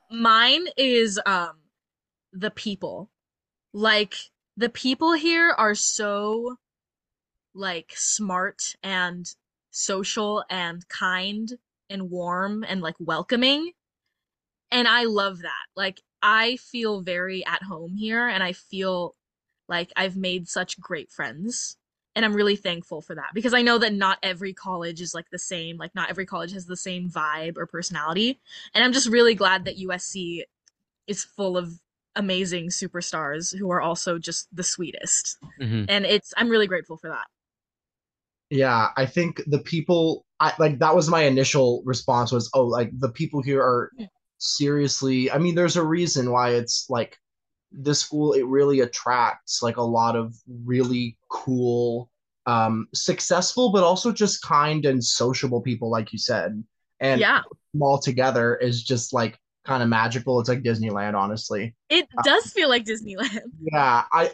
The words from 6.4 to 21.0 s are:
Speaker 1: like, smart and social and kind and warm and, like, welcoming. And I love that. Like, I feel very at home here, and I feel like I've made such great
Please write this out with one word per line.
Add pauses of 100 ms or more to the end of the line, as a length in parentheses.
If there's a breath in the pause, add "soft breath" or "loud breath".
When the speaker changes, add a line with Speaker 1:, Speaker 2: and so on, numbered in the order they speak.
Speaker 1:
like,
smart
and (440)
social
and
kind (360)
and
warm
and,
like,
welcoming. (1000)
And
I
love
that.
Like, (200)
I
feel
very
at
home
here,
and
I
feel (540)
like
I've
made
such
great